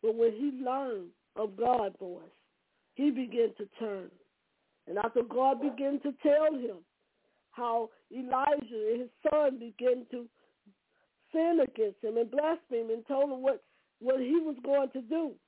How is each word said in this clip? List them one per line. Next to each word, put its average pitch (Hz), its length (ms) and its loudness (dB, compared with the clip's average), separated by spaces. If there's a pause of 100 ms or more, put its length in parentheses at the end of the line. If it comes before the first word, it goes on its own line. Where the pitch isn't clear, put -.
But 220 120 2
when 233 180 4
he 262 320 -4
learned 247 460 -4 (260)
of 202 220 -6
God's 226 420 0
voice, 180 240 -10 (720)
he 285 160 2
began 233 480 0
to 202 100 -10 (100)
turn. 196 320 -8 (760)
And 175 80 -6
after 233 260 0
God 247 380 2
began 277 400 -2
to 285 220 -6
tell 311 320 4
him 233 240 -6 (760)
how 233 380 -2 (220)
Elijah 254 800 0
and 240 80 0
his 247 100 -8 (180)
son 294 300 4
began 240 520 -2
to 240 160 -10 (1040)
sin 330 300 4
against 214 400 -2
him 226 140 -2
and 233 140 0
blaspheme 269 600 -2
and 226 160 -4
told 277 240 2
him 254 120 -6
what, 262 200 0 (380)
what 262 200 2
he 262 200 2
was 311 240 -4
going 277 260 2
to 262 120 -8
do. 302 300 -2 (160)